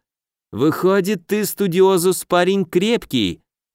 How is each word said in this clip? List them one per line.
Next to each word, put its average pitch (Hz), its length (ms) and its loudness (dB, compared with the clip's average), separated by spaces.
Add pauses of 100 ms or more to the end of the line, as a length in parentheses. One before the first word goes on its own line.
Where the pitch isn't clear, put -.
(520)
"Выходит, 175 720 0
ты, 208 180 -2
студиозус, 185 840 0
парень 180 400 0
крепкий, 165 760 -2 (340)